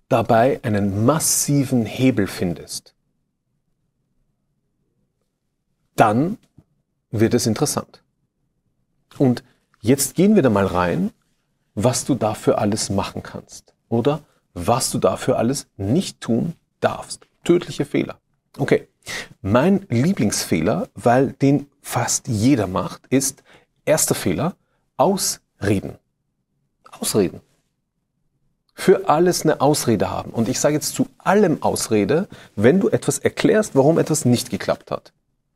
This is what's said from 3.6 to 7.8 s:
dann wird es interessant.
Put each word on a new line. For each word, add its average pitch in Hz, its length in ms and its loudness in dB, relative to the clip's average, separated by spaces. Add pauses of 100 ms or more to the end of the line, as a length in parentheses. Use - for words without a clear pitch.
dann 123 420 0 (720)
wird 110 240 0
es 120 140 0
interessant. - 520 -4 (1160)